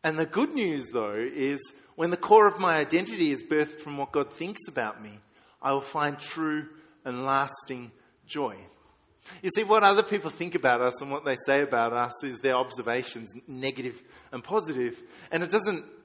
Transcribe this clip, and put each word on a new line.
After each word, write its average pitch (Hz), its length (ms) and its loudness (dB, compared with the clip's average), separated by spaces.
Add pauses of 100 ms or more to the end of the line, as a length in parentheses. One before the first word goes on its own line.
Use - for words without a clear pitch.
And 156 160 0
the 160 80 2
good 196 260 0
news, 151 400 -2
though, 107 240 -2
is 135 440 -2 (340)
when 165 160 0
the 175 60 -2
core 208 320 8
of - 100 0
my 175 180 4
identity 165 540 2
is 135 120 -2
birthed 151 380 0
from 147 160 -10
what 139 160 -6
God 143 200 0
thinks 190 340 -10
about 117 360 -6
me, 104 160 -18 (440)
I 139 100 2
will 139 80 2
find 143 380 -4
true 151 500 -4 (360)
and 127 200 -6
lasting 135 680 -4 (340)
joy. 127 300 -6 (840)
You 185 120 -2
see, 220 100 0
what 214 200 6
other 202 180 8
people 202 280 -2
think 170 240 -8
about 123 260 4
us 123 200 0
and 139 100 -8
what 143 140 -6
they 135 120 0 (100)
say 139 140 4
about 120 320 2
us 120 320 -2
is 123 160 -8
their 131 160 2
observations, 123 760 -4 (140)
negative 131 560 -6 (300)
and 123 100 -12
positive, 135 580 -4 (300)
and 165 120 -2
it 170 80 -6
doesn't 196 340 0 (200)